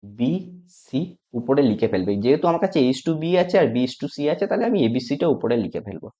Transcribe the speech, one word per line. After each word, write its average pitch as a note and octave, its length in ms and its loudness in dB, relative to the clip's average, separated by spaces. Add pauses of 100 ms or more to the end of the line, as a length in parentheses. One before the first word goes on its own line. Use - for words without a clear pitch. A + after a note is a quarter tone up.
বি, A2+ 300 -2 (500)
সি C3 160 -4 (400)
উপরে C3 300 2
লিখে G#2+ 220 0
ফেলবে। F#2+ 220 0 (100)
যেহেতু C#3+ 260 2
আমার E3+ 140 0
কাছে F#3 220 0
A - 80 -
is - 120 -4
to E3+ 60 0 (100)
B - 20 -6 (200)
আছে F3+ 180 -2
আর D3 140 4
B - 20 2 (100)
is B2 120 -6
to D3 160 -8
C - 20 -14 (160)
আছে, F3 160 -2
তাহলে G#3 200 0
আমি G#3+ 160 2
A, - 80 4
B, - 20 -2 (120)
সিটা E3+ 280 0
উপরে A#2 280 -2
লিখে F2 220 -6
ফেলবো। F#2+ 220 -12 (120)